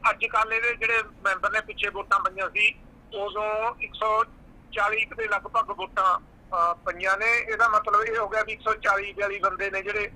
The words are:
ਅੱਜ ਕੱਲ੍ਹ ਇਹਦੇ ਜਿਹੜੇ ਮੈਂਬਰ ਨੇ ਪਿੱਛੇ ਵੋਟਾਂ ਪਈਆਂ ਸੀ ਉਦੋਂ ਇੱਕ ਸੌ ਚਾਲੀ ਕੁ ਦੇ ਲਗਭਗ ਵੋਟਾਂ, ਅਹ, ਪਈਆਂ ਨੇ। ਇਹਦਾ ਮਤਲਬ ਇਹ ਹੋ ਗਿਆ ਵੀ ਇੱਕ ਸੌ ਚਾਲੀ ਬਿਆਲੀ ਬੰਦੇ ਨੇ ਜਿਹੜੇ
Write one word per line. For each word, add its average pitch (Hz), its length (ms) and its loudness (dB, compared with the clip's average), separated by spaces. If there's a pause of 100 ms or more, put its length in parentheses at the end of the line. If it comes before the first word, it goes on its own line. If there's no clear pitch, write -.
ਅੱਜ 208 160 -2
ਕੱਲ੍ਹ 220 280 0
ਇਹਦੇ 233 220 0
ਜਿਹੜੇ 226 280 0 (200)
ਮੈਂਬਰ 196 280 0
ਨੇ 220 100 0
ਪਿੱਛੇ 208 280 -6
ਵੋਟਾਂ 196 300 0
ਪਈਆਂ 190 300 -2
ਸੀ 214 260 2 (400)
ਉਦੋਂ 214 640 -4
ਇੱਕ 208 160 -10
ਸੌ 220 280 2 (480)
ਚਾਲੀ 214 340 0
ਕੁ - 100 -14
ਦੇ 220 120 -4
ਲਗਭਗ 208 440 -2
ਵੋਟਾਂ, 185 480 0
ਅਹ, 170 560 -2
ਪਈਆਂ 185 420 -2
ਨੇ। 226 200 4 (140)
ਇਹਦਾ 233 160 4
ਮਤਲਬ 214 340 4
ਇਹ 226 160 -2
ਹੋ 208 120 0
ਗਿਆ 214 140 2
ਵੀ 220 100 -4
ਇੱਕ 214 80 -12
ਸੌ 220 120 0
ਚਾਲੀ 202 400 0
ਬਿਆਲੀ 202 260 -2
ਬੰਦੇ 190 320 0
ਨੇ 196 100 -4
ਜਿਹੜੇ 208 340 -4